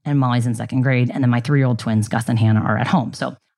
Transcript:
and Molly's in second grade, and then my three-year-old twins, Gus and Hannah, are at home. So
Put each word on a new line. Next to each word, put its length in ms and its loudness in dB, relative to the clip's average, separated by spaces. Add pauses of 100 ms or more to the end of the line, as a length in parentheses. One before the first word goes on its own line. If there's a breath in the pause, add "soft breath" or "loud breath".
and 140 0
Molly's 280 2
in 80 -2
second 280 -4
grade, 280 2
and 120 -4
then 80 4
my 100 2
three-year-old 380 0
twins, 300 0
Gus 200 -2
and 100 0
Hannah, 240 4
are 160 -2
at 80 -2
home. 260 0
So 240 -8 (220)